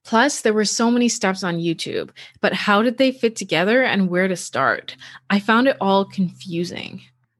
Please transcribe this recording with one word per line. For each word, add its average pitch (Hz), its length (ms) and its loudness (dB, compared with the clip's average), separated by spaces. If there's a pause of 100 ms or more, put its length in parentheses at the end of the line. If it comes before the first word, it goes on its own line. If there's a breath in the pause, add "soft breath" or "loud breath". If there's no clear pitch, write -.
Plus, 240 380 2
there 214 120 2
were 214 120 0
so 233 260 0
many 240 160 2
steps 190 380 -2
on 170 140 -4
YouTube, 160 500 -4 (320 loud breath)
but 202 100 0
how 202 300 2
did 240 160 0
they 262 160 2
fit 233 240 -2
together 196 460 2
and 190 260 0
where 180 180 0
to 185 80 -2
start? - 600 -2 (320 loud breath)
I 202 100 2
found 233 300 2
it - 100 0
all 196 240 2
confusing. 180 1000 -8 (360)